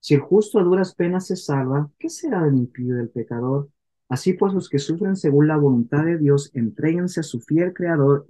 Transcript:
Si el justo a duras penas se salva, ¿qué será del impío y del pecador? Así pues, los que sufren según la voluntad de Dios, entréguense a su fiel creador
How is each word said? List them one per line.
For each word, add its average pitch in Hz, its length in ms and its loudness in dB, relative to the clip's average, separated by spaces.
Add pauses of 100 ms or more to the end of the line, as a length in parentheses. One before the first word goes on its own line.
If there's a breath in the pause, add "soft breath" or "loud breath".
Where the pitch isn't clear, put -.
Si - 140 2
el 139 60 4
justo 208 380 2
a 190 40 4
duras 185 320 2
penas 180 320 -2
se 185 100 -4
salva, 139 640 -2
¿qué 330 100 -10
será 247 360 -4
del 143 100 2
impío 123 400 -2
y 123 40 -2
del 113 120 -6
pecador? 127 580 -4 (400)
Así 156 240 -2
pues, 190 220 0
los 180 160 -4
que 143 80 -2
sufren 185 380 -2
según 147 320 4
la 156 100 0
voluntad 143 480 2
de 170 100 0
Dios, 143 380 2
entréguense 165 680 -2
a - 20 -4
su 120 180 -8
fiel 175 340 -2
creador 143 560 2